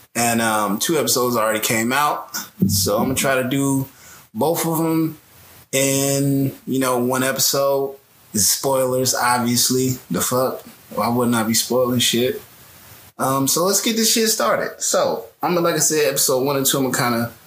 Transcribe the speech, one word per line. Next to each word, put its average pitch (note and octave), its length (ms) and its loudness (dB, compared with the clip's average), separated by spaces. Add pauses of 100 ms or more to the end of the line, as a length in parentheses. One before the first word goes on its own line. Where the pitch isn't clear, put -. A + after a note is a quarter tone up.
(140)
and, A#2 260 0
um, G#2+ 380 0
two E3 200 0
episodes B2 360 0
already A2 240 0
came A2+ 340 -2
out. D3 440 -2 (320)
So G#2 300 0
I'm A2+ 60 0
gonna C3 100 0
try C3+ 280 0
to A#2+ 60 -2
do C#3 400 0 (440)
both D#3 340 0
of E3 120 -2
'em D#3+ 400 0 (540)
in, C#3 800 0 (120)
you B2+ 120 -2
know, B2+ 200 0
one B2+ 260 0
episode. C#3 720 0 (380)
It's G#2 120 2
spoilers, C3 680 0
obviously. B2 840 0 (120)
The F2+ 100 -2
fuck? B2+ 420 -2 (280)
Why - 180 -2
wouldn't A#2+ 260 2
I A2+ 80 0
be A2+ 120 0
spoiling B2 440 2
shit? A#2+ 420 0 (760)
Um, C3+ 300 0
so E3 160 0
let's G#3 160 2
get A3+ 160 0
this A3 160 2
shit A3 180 2
started. - 520 -2
So, D3 420 0 (180)
I'm E3 120 0
gonna, E3+ 120 2
like E3 100 0
I D#3 40 0
said, D3+ 260 2
episode C3+ 380 0
one C#3 120 0
and C3+ 100 0
two, C#3+ 120 2
I'm C3 120 0
gonna A#2+ 80 -2
kinda A#2 340 0 (140)